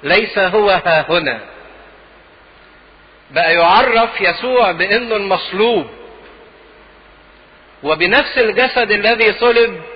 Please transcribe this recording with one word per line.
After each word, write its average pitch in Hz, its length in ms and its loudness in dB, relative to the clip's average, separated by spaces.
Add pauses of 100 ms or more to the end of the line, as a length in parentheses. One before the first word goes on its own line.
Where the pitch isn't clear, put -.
ليس 196 360 -2
هو 196 320 2
ها 165 380 0
هنا". 147 320 -2 (1900)
بقى 165 240 0
يعرف 226 640 2
يسوع 214 520 0
بأنه 214 440 -2
المصلوب، 196 720 -2 (2000)
وبنفس 180 560 0
الجسد 233 520 0
الذي 214 420 2
صلب 233 500 0 (140)